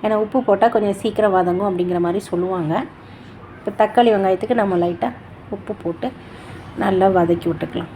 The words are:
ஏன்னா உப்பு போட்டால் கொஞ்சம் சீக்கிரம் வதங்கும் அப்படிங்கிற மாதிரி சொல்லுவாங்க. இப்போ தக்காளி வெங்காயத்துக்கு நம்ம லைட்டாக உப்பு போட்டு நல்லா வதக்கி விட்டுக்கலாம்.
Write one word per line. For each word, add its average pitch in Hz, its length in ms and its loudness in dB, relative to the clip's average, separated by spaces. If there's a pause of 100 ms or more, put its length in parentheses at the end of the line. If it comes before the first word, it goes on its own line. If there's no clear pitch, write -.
ஏன்னா 214 200 2
உப்பு 214 220 -2
போட்டால் 220 280 4
கொஞ்சம் 208 260 2
சீக்கிரம் 208 340 2
வதங்கும் 180 340 2
அப்படிங்கிற 180 360 0
மாதிரி 175 220 0
சொல்லுவாங்க. 175 480 -2 (840)
இப்போ - 140 -8 (100)
தக்காளி 226 320 4
வெங்காயத்துக்கு 196 480 2
நம்ம 196 220 0
லைட்டாக 175 360 -2 (380)
உப்பு 196 160 -10 (100)
போட்டு 170 240 -6 (760)
நல்லா 190 240 2 (100)
வதக்கி 170 340 2
விட்டுக்கலாம். 160 460 -8